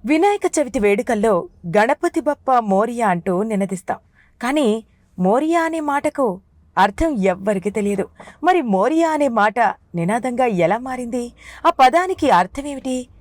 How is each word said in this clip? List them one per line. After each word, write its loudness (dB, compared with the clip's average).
వినాయక 2
చవితి -2
వేడుకల్లో 2
"గణపతి 0
బప్పా 0
మోరియా" 0
అంటూ -2
నినదిస్తాం. -4
కానీ 0
మోరియా 2
అనే -4
మాటకు -2
అర్థం 0
ఎవ్వరికీ -2
తెలియదు. -4
మరి 2
మోరియా 2
అనే 0
మాట 0
నినాదంగా -2
ఎలా 0
మారింది? -8
ఆ 4
పదానికి 2
అర్థమేమిటి? -2